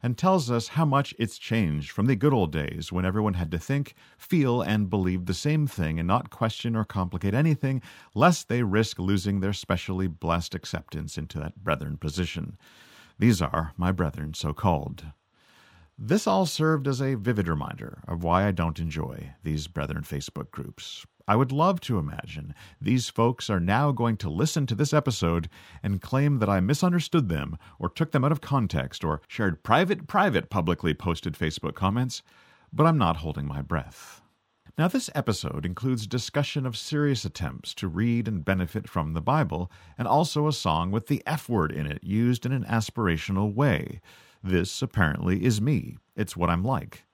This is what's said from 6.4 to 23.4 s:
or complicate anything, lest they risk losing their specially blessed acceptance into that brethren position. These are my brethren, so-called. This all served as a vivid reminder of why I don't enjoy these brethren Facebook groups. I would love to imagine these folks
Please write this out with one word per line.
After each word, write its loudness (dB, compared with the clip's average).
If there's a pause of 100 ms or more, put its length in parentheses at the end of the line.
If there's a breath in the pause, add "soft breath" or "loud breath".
or 0
complicate -2
anything, 2 (320 loud breath)
lest 4
they 2
risk 2
losing 2
their 0
specially -2
blessed -2
acceptance -8
into -8
that -8
brethren -2
position. -6 (640 loud breath)
These 6
are -2
my 2
brethren, -2
so-called. -2 (840 soft breath)
This 0
all 4
served 0
as -2
a 0
vivid 0
reminder -4
of -4
why 4
I 2
don't 0
enjoy -6 (100)
these -2
brethren -4
Facebook -8
groups. -14 (200)
I 4
would 2
love 2
to 0
imagine -6 (260 loud breath)
these 0
folks 0